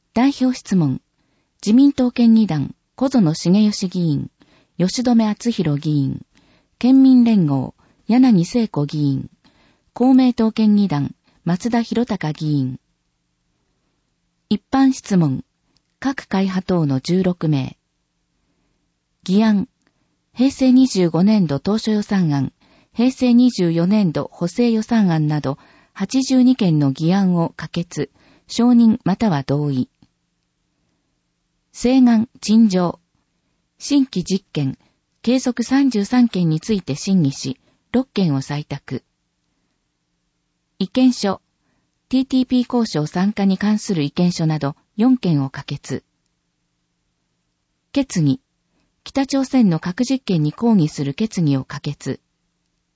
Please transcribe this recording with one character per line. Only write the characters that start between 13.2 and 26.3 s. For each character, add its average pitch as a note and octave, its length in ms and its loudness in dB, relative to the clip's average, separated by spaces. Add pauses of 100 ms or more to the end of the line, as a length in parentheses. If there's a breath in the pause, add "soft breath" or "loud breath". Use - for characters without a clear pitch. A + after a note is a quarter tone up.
一 - 240 -4
般 C4+ 220 2
質 - 240 -4
問、 D3 260 0 (560)
各 - 280 -8
会 F#3+ 180 -2
派 F#3+ 200 -6
等 E3+ 200 0
の C3+ 160 -2
十 F3+ 200 -2
六 F3+ 280 -2
名。 C3 280 -4 (1500)
議 G3 200 0
案、 G#3+ 240 0 (680)
平 C4 160 2
成 C4 220 2
二 C4 120 6
十 F3+ 240 0
五 E3+ 140 0
年 G#3 240 2
度 C#3 140 -4
当 G#3 160 -2
初 A3 140 -4
予 G#3 100 0
算 F#3+ 320 -2
案、 C3+ 180 -2 (400 soft breath)
平 A#3+ 180 0
成 B3 240 0
二 B3 180 6
十 F3 200 -2
四 E3+ 160 0
年 G3+ 240 2
度 - 220 -6
補 F3 160 -6
正 A#3+ 200 0
予 A3 120 0
算 A3 280 0
案 D#3 180 0
な D3+ 120 -2
ど、 C3+ 180 -6 (360 soft breath)
八 C4 300 -4
十 C4 180 2